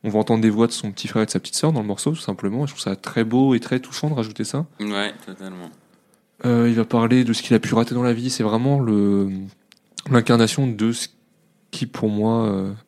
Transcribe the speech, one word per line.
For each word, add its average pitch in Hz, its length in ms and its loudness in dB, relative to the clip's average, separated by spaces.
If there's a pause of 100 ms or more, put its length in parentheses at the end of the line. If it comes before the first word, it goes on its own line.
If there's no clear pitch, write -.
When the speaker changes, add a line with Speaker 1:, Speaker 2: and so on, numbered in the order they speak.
Speaker 1:
On 117 60 -6
va 107 100 0
entendre 110 220 2
des 110 80 4
voix 110 180 2
de 120 60 -2
son - 200 -8
petit - 160 -10
frère 110 140 0
et 107 40 0
de - 40 -10
sa 95 100 -2
petite - 160 -10
sœur 156 160 2
dans 120 100 -2
le 107 40 -6
morceau, 101 260 -2
tout 165 40 -4
simplement. 104 480 -4
Et - 20 -4
je 143 60 -8
trouve - 100 -16
ça 98 140 -4
très - 280 -4
beau 127 300 2
et 117 60 2
très 127 200 -2
touchant - 280 -6
de 156 60 -2
rajouter 110 300 -6
ça. 143 220 -6 (140)
Speaker 2:
Ouais, 104 320 -4 (140)
totalement. 92 420 -16 (760)
Speaker 1:
Euh, 120 240 4
il 117 40 4
va 113 120 2
parler 120 380 4
de 113 100 0
ce - 80 -6
qu'il - 120 2
a 110 40 6
pu - 160 0
rater 117 200 2
dans 123 80 -2
la 120 120 2
vie. 120 160 -4
C'est 123 120 -4
vraiment 123 380 2
le, 101 500 2 (800)
l'incarnation 120 560 4
de 113 260 -2
ce - 160 -8 (640)
qui, - 140 -6
pour - 240 0
moi, 110 380 2
euh, 98 260 -2 (160)